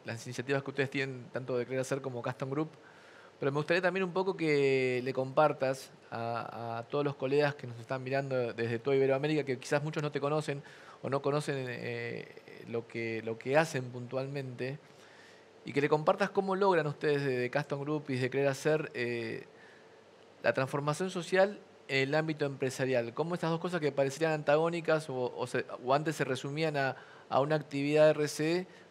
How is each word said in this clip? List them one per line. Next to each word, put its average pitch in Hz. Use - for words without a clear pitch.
las 113
iniciativas 131
que 139
ustedes 131
tienen, 135
tanto 127
de 120
Creer 131
Hacer 135
como 123
Custom 131
Group, 151
pero 139
me 147
gustaría 170
también 185
un 180
poco 185
que 135
le 131
compartas 135
a, 117
a 117
todos 143
los 143
colegas 139
que -
nos 120
están 131
mirando 131
desde 117
toda 139
Iberoamérica, 135
que 127
quizás 147
muchos 156
no 147
te 143
conocen 143
o 123
no 139
conocen, 143
eh, 117
lo 117
que, 113
lo 113
que 135
hacen 156
puntualmente, 131
y -
que 143
le 147
compartas 185
cómo 196
logran 180
ustedes 143
desde 127
Custom 143
Group 147
y 135
desde 127
Creer 139
Hacer, 151
eh, 117
la -
transformación 147
social 185
en 135
el 143
ámbito 156
empresarial. 127
Cómo 160
estas 170
dos 165
cosas 175
que 147
parecerían 139
antagónicas 156
o, 127
o 120
se, 123
o 127
antes 151
se 147
resumían 143
a, 135
a 127
una 151
actividad 147
R 151
C 156
E, 185